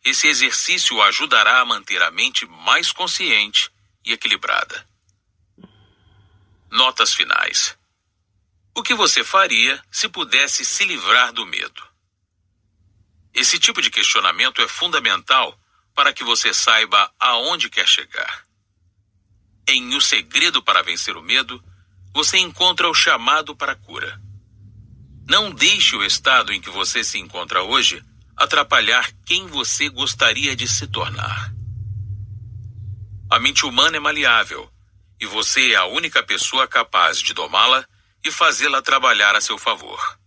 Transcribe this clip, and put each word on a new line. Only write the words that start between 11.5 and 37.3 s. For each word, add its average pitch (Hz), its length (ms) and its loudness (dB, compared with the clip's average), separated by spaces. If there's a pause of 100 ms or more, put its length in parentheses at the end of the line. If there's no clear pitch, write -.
Esse 127 260 2
tipo - 220 2
de - 100 0
questionamento 110 720 2
é 107 60 2
fundamental 127 920 0 (360)
para 143 200 2
que 131 100 -10
você 117 300 0
saiba 104 680 4
aonde 127 500 0
quer - 180 0
chegar. - 580 -2 (1200)
Em 127 280 0
O - 60 0
Segredo 135 640 0
para 95 180 2
Vencer 87 340 -6
o 80 60 -14
Medo, 120 420 -4 (500)
você 147 260 0
encontra 175 500 0
o 156 40 -2
chamado 151 600 0
para 135 180 -4
a - 20 -6
cura. - 440 -12 (1120)
Não 196 220 0
deixe - 440 2
o 101 80 -2
estado 113 480 2
em 101 80 -4
que 98 100 -14
você 98 340 -2
se - 160 -6
encontra 90 420 -4
hoje 117 420 0 (380)
atrapalhar 123 680 2 (120)
quem 185 220 -4
você 143 420 -4
gostaria 131 680 -2
de 123 120 -6
se - 200 -2
tornar. - 680 -6 (1800)
A 117 100 4
mente 139 260 0
humana 143 320 2
é - 20 -2
maleável, 127 720 0 (500)
e 107 80 -10
você 113 460 2
é - 20 4
a 92 100 4
única 127 380 -2
pessoa 127 440 -2
capaz 90 520 2
de - 140 -4